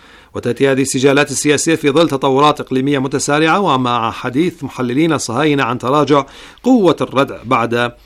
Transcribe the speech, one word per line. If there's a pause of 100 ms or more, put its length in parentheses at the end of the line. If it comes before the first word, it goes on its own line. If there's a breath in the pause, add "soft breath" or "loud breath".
(340 soft breath)
وتأتي
هذه
السجالات
السياسية
في
ظل
تطورات
إقليمية
متسارعة،
ومع
حديث
محللين
صهاينة
عن
تراجع (380 loud breath)
قوة
الردع
بعد (140 soft breath)